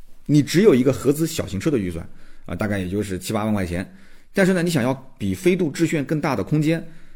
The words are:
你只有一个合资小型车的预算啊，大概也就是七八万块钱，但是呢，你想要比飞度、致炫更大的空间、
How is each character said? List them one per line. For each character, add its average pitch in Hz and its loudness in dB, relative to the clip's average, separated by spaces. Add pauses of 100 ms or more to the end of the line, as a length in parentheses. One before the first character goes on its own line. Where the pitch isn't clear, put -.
(260)
你 147 6
只 151 2
有 214 8
一 123 6
个 127 4
合 - 2
资 156 0
小 - -6
型 95 -6
车 160 -2
的 143 2
预 90 -2
算 82 -10 (380)
啊， 90 -6
大 107 -2
概 101 -2
也 90 -4
就 101 -2
是 95 -6
七 107 -6
八 107 -2
万 110 0
块 98 0
钱， 85 -4 (480)
但 190 4
是 190 4
呢， 170 0
你 175 0
想 156 2
要 131 0 (240)
比 95 -2
飞 180 2
度、 165 0
致 165 0
炫 151 -2
更 156 -2
大 139 -2
的 98 -2
空 147 0
间、 160 0 (340)